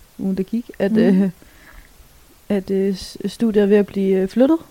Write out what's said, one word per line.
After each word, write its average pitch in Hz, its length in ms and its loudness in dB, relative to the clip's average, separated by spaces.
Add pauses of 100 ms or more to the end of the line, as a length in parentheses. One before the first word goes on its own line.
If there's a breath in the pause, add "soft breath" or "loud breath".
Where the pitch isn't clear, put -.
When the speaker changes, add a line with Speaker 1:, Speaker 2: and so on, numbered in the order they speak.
(180)
Speaker 1:
ugen, 190 180 -4
der 190 60 -4
gik, 226 360 -8
at, 202 140 -2
Speaker 2:
Mhm. 220 80 2
Speaker 1:
øh, 196 300 4 (1160 soft breath)
at, 196 220 -4
øh, 196 260 -2
s-, - 200 -16 (100)
studiet 208 360 0
er 202 40 2
ved 202 100 4
at 202 100 4
blive, 190 300 -2
øh, 190 120 0
flyttet. 269 300 2 (120)